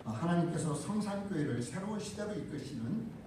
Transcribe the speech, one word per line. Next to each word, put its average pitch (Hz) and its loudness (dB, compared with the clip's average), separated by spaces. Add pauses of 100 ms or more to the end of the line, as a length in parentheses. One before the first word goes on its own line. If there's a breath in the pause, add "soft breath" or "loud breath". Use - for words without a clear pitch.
어, 113 -4
하나님께서 160 4
성산교회를 196 0
새로운 190 -2
시대로 208 -4
이끄시는 - -2 (160)